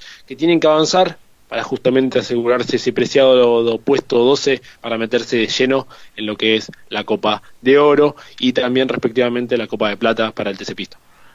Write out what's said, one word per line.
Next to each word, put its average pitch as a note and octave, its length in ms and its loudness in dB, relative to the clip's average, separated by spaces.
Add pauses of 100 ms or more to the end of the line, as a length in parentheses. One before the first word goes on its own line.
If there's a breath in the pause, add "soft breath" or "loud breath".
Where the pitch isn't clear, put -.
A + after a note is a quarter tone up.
(260 loud breath)
que C3 100 -16
tienen D#3+ 240 2
que D#3 80 2
avanzar D#3 500 2 (320)
para A2+ 140 -6
justamente B2+ 560 0
asegurarse A#2+ 560 -2
ese B2 180 -4
preciado B2 720 4
do-, A2+ 160 -2
puesto B2+ 400 0
doce C3+ 420 2 (200 loud breath)
para A2+ 180 -6
meterse A2+ 360 -4
de A2 120 0
lleno C3 400 0 (280 loud breath)
en G#2+ 120 -8
lo G#2 100 -8
que A2 180 2
es - 160 -6 (180)
la G#2 160 -8
Copa G#2 360 -2 (200 soft breath)
de C3+ 180 4
Oro D3 360 4 (220 loud breath)
y B2+ 160 0
también B2+ 340 0
respectivamente A#2+ 720 -2
la A2 80 -4
Copa G#2+ 240 -4
de - 80 -6
Plata A2+ 320 -2
para G#2 220 -6
el F#2+ 80 -14
T - 60 -14
C A2+ 100 -10
Pista. - 240 -14 (360 soft breath)